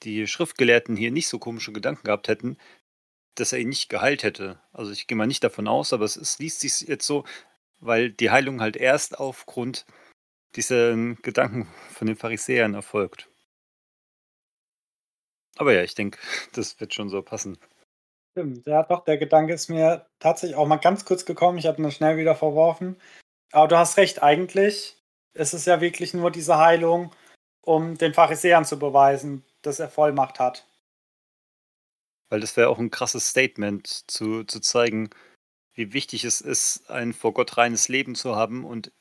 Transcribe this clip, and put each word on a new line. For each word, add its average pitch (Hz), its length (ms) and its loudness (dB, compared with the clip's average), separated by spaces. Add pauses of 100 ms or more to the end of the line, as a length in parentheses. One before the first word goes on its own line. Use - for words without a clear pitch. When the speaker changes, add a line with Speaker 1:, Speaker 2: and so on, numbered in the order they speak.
Speaker 1:
die 107 240 -6
Schriftgelehrten 120 720 0
hier 117 140 -2
nicht 156 180 -4
so 117 100 -8
komische 113 340 -12
Gedanken 110 320 -8
gehabt 104 240 -2
hätten, 123 300 -4 (760)
dass - 180 -4
er 127 60 -4
ihn 120 100 -4
nicht 139 200 -6
geheilt 123 340 -2
hätte. 98 360 -6 (140)
Also 107 200 -12
ich - 140 -12
gehe 120 100 -4
mal 110 100 0
nicht 135 180 -2
davon 107 240 -4
aus, 127 240 -2
aber 110 120 -2
es, 107 120 -6
es - 220 -8
liest 156 220 -10
sich - 220 -4
jetzt - 240 -8
so, 147 180 -4 (540)
weil 117 320 -2
die 107 200 -2
Heilung 135 300 0
halt 110 160 -4
erst 131 420 -2
aufgrund 127 680 -8 (720)
dieser 117 380 2 (220)
Gedanken 117 500 -2 (260)
von - 140 -6
den 107 100 0
Pharisäern 113 580 -2
erfolgt. - 540 -6 (2250)
Aber 143 160 2
ja, 90 100 4
ich 90 120 -8
denk, 101 240 -8
<laughs> - 340 -12
das - 280 -10
wird 107 140 -10
schon 107 140 -8
so 95 140 -6
passen. 95 360 -12 (800)
Speaker 2:
Stimmt, 135 300 -8
ja 151 160 4
doch, 175 220 -2
der 156 120 2
Gedanke 156 380 4
ist - 140 -8
mir 165 380 0 (120)
tatsächlich 156 380 0
auch 147 100 2
mal 156 100 2
ganz 185 280 2
kurz 180 200 -2
gekommen. 175 340 0
Ich 165 80 -4
hab 156 120 0
ihn 156 60 -2
dann 147 80 -2
schnell 156 240 2
wieder 160 180 2
verworfen. 165 640 0 (560)
Aber 151 160 8
du 165 100 8
hast 170 180 4
recht, - 280 4
eigentlich 185 760 2 (340)
ist 156 200 -4
es 165 120 -6
ja 175 140 6
wirklich 170 340 -2
nur 175 180 0
diese 160 260 2
Heilung, 165 560 4 (460)
um 165 360 0
den 160 160 0
Pharisäern 165 520 6
zu 151 140 -6
beweisen, 139 680 2 (180)
dass 143 160 -6
er 151 100 -8
Vollmacht 147 520 0
hat. 127 260 -2 (1600)
Speaker 1:
Weil 107 120 -2
das 110 160 -6
wär 120 140 6
auch 113 100 0
ein 117 100 -2
krasses - 380 -4
Statement, 104 580 -2
zu, - 560 -8
zu 107 160 -12
zeigen, 110 520 0 (640)
wie 107 180 -8
wichtig 127 320 -6
es 117 160 -4
ist, - 500 -4
ein 120 220 -4
vor 110 220 -2
Gott - 220 -2
reines 120 300 2
Leben 127 300 -4
zu 120 180 -6
haben 113 300 -2
und 117 260 -12 (100)